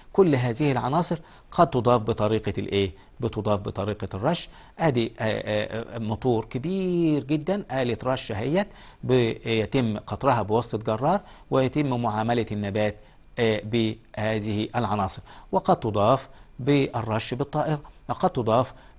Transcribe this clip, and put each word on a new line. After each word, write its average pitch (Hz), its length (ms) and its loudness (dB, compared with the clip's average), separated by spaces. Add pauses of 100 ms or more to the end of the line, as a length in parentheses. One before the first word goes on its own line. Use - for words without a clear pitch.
(120)
كل 175 220 6
هذه 127 380 2
العناصر 143 460 0 (320)
قد 175 200 4
تضاف 120 320 4
بطريقة 107 560 0
الإيه؟ 98 320 0 (300)
بتضاف 107 400 -2
بطريقة 101 540 -6
الرش. 131 340 -2 (300)
أدي، 120 400 0
آه، - 20 -6
آه، 107 760 -4
آه، - 20 -8
موتور 110 460 0
كبير 170 800 0
جدًا، 151 580 -2
آلة 120 220 0
رش 127 280 -2
اهيت، 139 340 0 (380)
بيتم 117 920 2
قطرها 123 440 0
بواسطة 110 360 0
جرار، 120 420 0 (300)
ويتم 131 520 0
معاملة 113 500 0
النبات، 104 440 -2 (420)
آه، 110 260 2
بهذه 110 1120 -2
العناصر، 101 460 -2 (300)
وقد 185 280 2
تضاف 107 480 2 (300)
بالرش 120 760 0
بالطائرة، 147 460 -2 (280)
وقد 185 220 0
تضاف 117 420 2 (260)